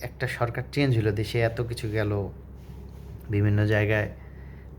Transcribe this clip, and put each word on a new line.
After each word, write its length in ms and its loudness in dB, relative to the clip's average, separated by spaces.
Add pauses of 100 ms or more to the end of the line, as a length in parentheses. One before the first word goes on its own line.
একটা 260 -4
সরকার 440 -2
চেঞ্জ 260 4
হলো, 140 4
দেশে 280 0
এত 220 2
কিছু 300 -4
গেল, 380 0 (1000)
বিভিন্ন 360 4
জায়গায় 440 4 (680)